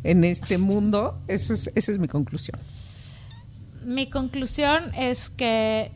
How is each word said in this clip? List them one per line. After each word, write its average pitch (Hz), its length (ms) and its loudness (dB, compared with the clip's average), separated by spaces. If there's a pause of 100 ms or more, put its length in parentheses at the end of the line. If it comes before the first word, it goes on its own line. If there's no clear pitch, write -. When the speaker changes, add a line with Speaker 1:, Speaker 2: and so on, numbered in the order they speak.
Speaker 1:
en 170 200 6
este 175 340 2
mundo. 208 580 2 (120)
Eso 196 260 0
es, 208 220 0
esa 214 160 2
es 202 80 0
mi 170 80 2
conclusión. - 520 -2 (1300)
Speaker 2:
Mi 262 240 -2
conclusión 285 840 0
es 247 340 0
que 220 680 0